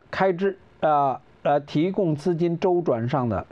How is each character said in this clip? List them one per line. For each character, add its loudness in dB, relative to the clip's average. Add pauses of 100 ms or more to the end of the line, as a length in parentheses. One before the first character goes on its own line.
(120)
开 2
支， -2 (240)
呃， 2 (220)
呃， 2
提 -2
供 0
资 -2
金 -2
周 2
转 0
上 0
的 -2